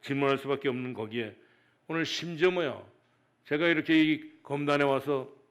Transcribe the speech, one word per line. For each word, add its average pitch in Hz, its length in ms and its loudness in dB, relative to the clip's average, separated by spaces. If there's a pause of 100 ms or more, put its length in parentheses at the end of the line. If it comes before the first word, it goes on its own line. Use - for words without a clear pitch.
질문할 139 360 0
수밖에 139 320 -4
없는 127 240 -6
거기에 110 420 -8 (520)
오늘 160 180 -4
심지어 175 460 0
뭐야? 143 320 -2 (640)
제가 151 220 0
이렇게 160 340 4
이 156 400 0
검단에 143 420 0
와서 139 460 0 (220)